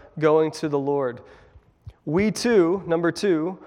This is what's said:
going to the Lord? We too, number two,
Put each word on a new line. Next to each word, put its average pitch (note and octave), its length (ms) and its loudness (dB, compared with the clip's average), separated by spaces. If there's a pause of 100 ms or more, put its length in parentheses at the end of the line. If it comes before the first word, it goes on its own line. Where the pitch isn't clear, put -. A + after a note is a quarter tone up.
(180)
going D#3 360 2
to - 140 -8
the C#3+ 120 -2
Lord? C#3 420 -4 (800)
We F#3+ 280 0
too, F#3+ 560 2
number E3+ 240 0
two, F3+ 560 -2